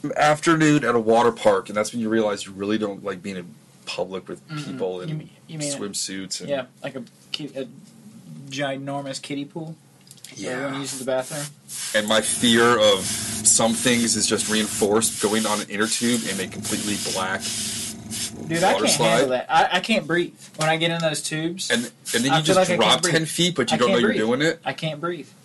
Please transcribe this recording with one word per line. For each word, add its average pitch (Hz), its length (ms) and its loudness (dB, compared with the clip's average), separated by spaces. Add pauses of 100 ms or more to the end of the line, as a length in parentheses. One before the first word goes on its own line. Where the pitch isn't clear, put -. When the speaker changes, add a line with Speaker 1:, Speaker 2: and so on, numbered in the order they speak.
(160)
Speaker 1:
afternoon 151 680 4
at 120 100 2
a 117 40 4
water 113 320 6
park, 101 380 2
and 101 80 -4
that's 107 140 0
when 120 100 -6
you 110 80 -2
realize 104 360 0
you 98 60 -14
really 98 260 -2
don't 101 260 -4
like 95 180 -8
being 98 160 -8
in 87 160 -14 (320)
public 92 420 -8
with 87 200 -14
Speaker 2:
Mm-mm. 151 180 -10
Speaker 1:
people 92 360 -6
in 120 80 -8
Speaker 2:
You 156 60 -6
mean, 156 140 -12 (180)
you 160 120 -12
mean 143 140 -4
Speaker 1:
swimsuits 98 680 -8
and 90 80 -10
Speaker 2:
yeah, 131 160 -4 (180)
like 139 120 -10
a 123 80 -10 (280)
ki-, 143 240 -10
a 135 120 -8 (840)
ginormous 139 720 -6
kiddie 139 240 -8
pool. 160 300 -12 (600)
Speaker 1:
Yeah. 98 160 -8
Speaker 2:
Everyone 135 300 -6
uses 131 180 -8
the 123 60 -10
bathroom. 131 400 -4 (480)
Speaker 1:
And 107 140 2
my 107 140 4
fear 117 580 4
of 104 240 6
some 113 720 2
things 117 420 2
is 101 120 0
just 104 220 0
reinforced 107 720 2
going 110 240 2
on 104 140 0
an - 100 -8
inner 104 180 0
tube 120 420 0
in 95 100 -4
a 98 80 -4
completely 104 480 -4 (180)
black 95 280 -4 (1040)
Speaker 2:
Dude, 165 160 0
I 196 100 4
Speaker 1:
water - 120 0
Speaker 2:
can't 226 120 2
Speaker 1:
slide. - 120 4
Speaker 2:
handle 123 200 4
that. 123 200 0
I, 170 280 4
I - 20 2
can't 185 280 0
breathe 170 320 -2 (180)
when 156 120 0
I 160 80 2
get 170 140 0
in 170 80 -4
those 156 220 -2
tubes. 165 480 -6
Speaker 1:
And, 120 160 0 (280)
and 117 120 2
then 139 60 2
Speaker 2:
I 160 80 6
Speaker 1:
you 156 40 0
Speaker 2:
feel 180 120 4
Speaker 1:
just 185 140 6
Speaker 2:
like - 0 -
I 180 60 2
Speaker 1:
drop 110 140 4
Speaker 2:
can't 127 140 4
breathe. 175 120 0
Speaker 1:
ten 160 100 2
feet, 175 300 0
but 123 160 0
you - 40 2
Speaker 2:
I - 20 -2
Speaker 1:
don't 120 120 4
know 117 40 4
Speaker 2:
can't 120 80 4
Speaker 1:
you're 110 80 4
Speaker 2:
breathe. 110 120 0
Speaker 1:
doing 120 200 2
it. 160 240 0
Speaker 2:
I 135 80 -4
can't 151 280 -6
breathe. 165 280 -6 (160)